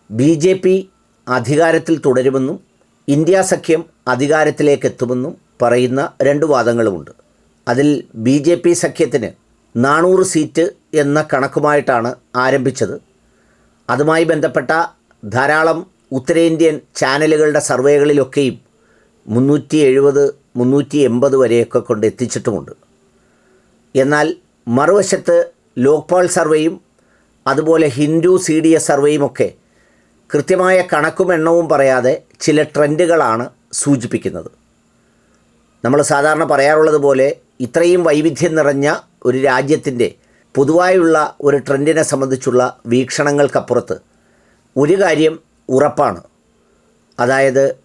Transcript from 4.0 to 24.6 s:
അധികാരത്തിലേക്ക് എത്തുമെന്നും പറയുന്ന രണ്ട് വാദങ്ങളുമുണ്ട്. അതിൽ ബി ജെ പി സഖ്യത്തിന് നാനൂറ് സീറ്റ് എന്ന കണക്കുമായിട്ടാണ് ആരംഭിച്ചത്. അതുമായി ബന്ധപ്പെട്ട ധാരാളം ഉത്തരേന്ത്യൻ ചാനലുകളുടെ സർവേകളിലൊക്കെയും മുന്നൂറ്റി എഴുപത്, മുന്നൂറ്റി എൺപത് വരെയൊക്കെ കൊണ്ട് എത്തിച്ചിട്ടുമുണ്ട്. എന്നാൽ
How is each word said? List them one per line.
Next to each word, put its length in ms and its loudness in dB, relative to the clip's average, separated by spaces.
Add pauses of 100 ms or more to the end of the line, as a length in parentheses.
അധികാരത്തിലേക്ക് 800 0
എത്തുമെന്നും 480 -6 (280)
പറയുന്ന 500 0 (100)
രണ്ട് 240 2
വാദങ്ങളുമുണ്ട്. 640 0 (560)
അതിൽ 220 0 (260)
ബി 240 0
ജെ 160 0
പി 180 0
സഖ്യത്തിന് 580 -4 (440)
നാനൂറ് 520 2
സീറ്റ് 400 -2 (280)
എന്ന 380 0
കണക്കുമായിട്ടാണ് 840 -2 (220)
ആരംഭിച്ചത്. 600 -2 (920)
അതുമായി 360 0
ബന്ധപ്പെട്ട 460 -2 (520)
ധാരാളം 720 -2 (180)
ഉത്തരേന്ത്യൻ 680 0 (140)
ചാനലുകളുടെ 680 0
സർവേകളിലൊക്കെയും 960 0 (680)
മുന്നൂറ്റി 500 0
എഴുപത്, 480 4 (320)
മുന്നൂറ്റി 420 0
എൺപത് 380 2
വരെയൊക്കെ 420 2
കൊണ്ട് 280 -2
എത്തിച്ചിട്ടുമുണ്ട്. 680 -6 (1200)
എന്നാൽ 320 2 (420)